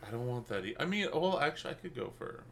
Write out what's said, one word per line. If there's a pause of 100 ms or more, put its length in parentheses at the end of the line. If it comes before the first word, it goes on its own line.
I
don't
want
that
e-,
I
mean,
well,
actually,
I
could
go
for,